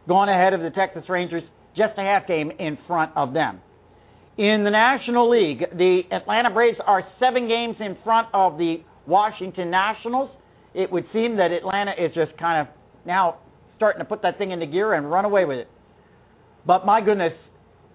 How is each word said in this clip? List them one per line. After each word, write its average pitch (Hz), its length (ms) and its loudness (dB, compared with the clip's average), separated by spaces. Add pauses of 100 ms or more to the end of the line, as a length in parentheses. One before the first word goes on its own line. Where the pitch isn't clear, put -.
going 196 220 2
ahead 190 240 4
of 175 80 -2
the 165 80 -6
Texas 185 400 -4
Rangers, 175 340 -4 (320)
just 214 220 0
a 196 40 -6
half 196 260 0
game 160 320 -2
in 151 180 -6 (100)
front 160 280 -2
of 139 180 -2
them. 123 260 -2 (800)
In 208 260 2
the 208 60 0
National 233 600 2
League, 170 300 2 (160)
the 180 260 4 (100)
Atlanta 214 400 -2
Braves 226 340 2
are 196 180 2 (160)
seven 247 280 2
games 233 320 -2
in 202 240 -8
front 226 300 2
of 185 260 2
the 165 180 0 (300)
Washington 185 640 -2
Nationals. 220 580 -2 (440)
It 185 180 -4
would 175 220 -4
seem 226 240 -2
that 175 140 2
Atlanta 190 480 -4
is 165 160 -2
just 156 240 -4
kind 165 280 -2
of - 60 -20 (320)
now 175 320 0 (380)
starting 208 240 2
to 165 60 -8
put 208 160 -8
that 180 160 -2
thing 190 140 -4
into 170 140 -6
gear 190 280 0
and 147 180 -2
run 190 140 2
away 202 200 2
with 135 120 -4
it. 113 100 -10 (1000)
But 185 200 2
my 214 160 4
goodness, 190 320 2 (600)